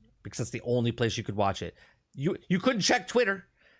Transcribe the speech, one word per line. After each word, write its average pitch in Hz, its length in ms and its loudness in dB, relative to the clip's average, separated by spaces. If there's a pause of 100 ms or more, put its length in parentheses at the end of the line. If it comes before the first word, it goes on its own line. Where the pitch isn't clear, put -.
(220)
because - 160 -10
that's 117 120 -6
the 123 140 -8
only 120 280 2
place 117 260 0
you 107 60 -4
could 104 100 -6
watch 98 280 2
it. 85 120 -8 (400)
You, 139 220 -2 (120)
you - 120 2
couldn't 247 220 2
check 240 260 2
Twitter. 196 360 0 (360)